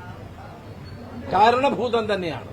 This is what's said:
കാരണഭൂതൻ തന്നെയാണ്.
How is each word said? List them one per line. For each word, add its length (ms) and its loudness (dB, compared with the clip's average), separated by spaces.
കാരണഭൂതൻ 840 4
തന്നെയാണ്. 380 -4